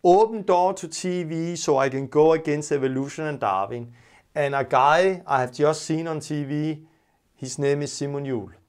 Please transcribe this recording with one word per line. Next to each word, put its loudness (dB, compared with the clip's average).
Open 4
door 2
to -10
T -4
V -6
so 0
I 2
can -4
go 4
against -2
evolution -2
and -6
Darwin. -4
And -2
a 0
guy 4
I 2
have -4
just 2
seen -4
on -4
T -6
V, -4
his -12
name 0
is -8
Simon -6
Juhl. -6